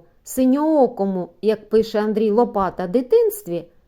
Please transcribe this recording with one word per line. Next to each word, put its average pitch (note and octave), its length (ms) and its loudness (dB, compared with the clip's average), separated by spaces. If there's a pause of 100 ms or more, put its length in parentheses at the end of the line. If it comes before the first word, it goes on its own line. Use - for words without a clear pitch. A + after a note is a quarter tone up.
(240)
синьоокому, B3+ 1040 0 (120)
як G#3 280 -2
пише A3 320 0
Андрій G#3+ 300 -2
Лопата, G3+ 560 -2
дитинстві B3+ 800 0 (200)